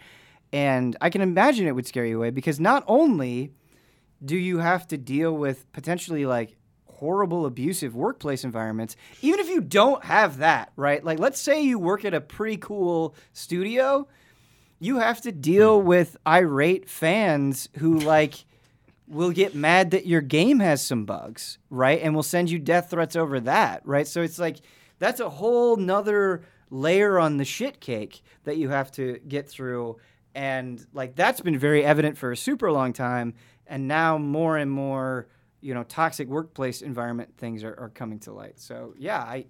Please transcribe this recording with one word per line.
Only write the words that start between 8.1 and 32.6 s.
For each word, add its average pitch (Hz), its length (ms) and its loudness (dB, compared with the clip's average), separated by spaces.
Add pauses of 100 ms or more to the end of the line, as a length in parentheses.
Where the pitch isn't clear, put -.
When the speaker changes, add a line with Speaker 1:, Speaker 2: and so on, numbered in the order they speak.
Speaker 1:
environments, 110 500 -6 (280)
even 339 180 2
if 330 80 -4
you 349 140 0
don't 214 420 4
have 180 320 2
that, 143 400 2
right? 143 260 0
Like, 160 160 -4
let's 247 220 -2
say 302 220 0
you 254 160 0
work 190 260 -2
at 196 80 -2
a 156 80 0
pretty 214 380 -6
cool 175 560 -2 (180)
studio, 254 760 0 (720)
you 247 200 -2
have 226 240 0
to 233 100 -8
deal 196 480 6
Speaker 2:
Hmm. 190 60 2
Speaker 1:
with 175 400 4
irate 165 640 4
fans 160 880 0
who, 160 200 2
like, 156 460 2 (640)
will 165 220 -2
get 185 240 0
mad 165 380 4
that 185 140 0
your 170 140 2
game 165 400 4
has 160 240 2
some 110 220 -4
bugs, - 500 -12 (140)
right? 131 320 4
And 156 120 0
will 156 80 0
send 175 280 0
you 170 80 -2
death 165 320 0
threats 165 260 -2
over 143 240 -2
that, 131 460 0
right? 143 200 0
So 170 140 -6
it's 165 180 -4
like, 165 200 -4 (400)
that's 233 220 -2
a 202 100 -6
whole 233 460 2
nother 196 680 0 (260)
layer 180 500 2
on 151 200 2
the 139 80 0
shit - 340 -8
cake 107 420 -10 (220)
that 147 140 -4
you 147 100 -2
have 139 240 -2
to 127 340 -6
get 143 220 -8
through. 120 480 -8 (380)
And, 131 580 -6
like, 131 240 -10
that's 220 240 2
been 160 180 0
very 147 240 4
evident 151 360 2
for 127 120 -6
a 120 60 -6
super 247 340 -2